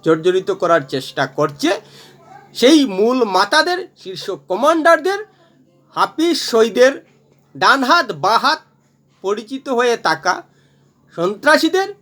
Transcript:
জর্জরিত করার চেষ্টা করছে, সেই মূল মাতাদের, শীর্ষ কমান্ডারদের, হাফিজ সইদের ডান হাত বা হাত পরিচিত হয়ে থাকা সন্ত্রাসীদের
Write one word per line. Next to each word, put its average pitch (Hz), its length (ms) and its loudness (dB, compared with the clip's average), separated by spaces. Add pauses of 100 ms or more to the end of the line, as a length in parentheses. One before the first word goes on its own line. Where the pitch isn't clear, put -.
জর্জরিত 180 460 0
করার 170 380 0
চেষ্টা 139 380 -6
করছে, 147 420 -4 (840)
সেই 285 320 4
মূল 214 380 0
মাতাদের, 262 560 0 (180)
শীর্ষ - 340 -14
কমান্ডারদের, 311 880 0 (760)
হাফিজ 277 420 -2
সইদের 233 560 2 (640)
ডান 226 280 2
হাত 294 280 2
বা 180 260 0
হাত 277 220 0 (640)
পরিচিত 220 460 -8
হয়ে 240 280 0
থাকা 170 460 -2 (720)
সন্ত্রাসীদের 302 720 0 (140)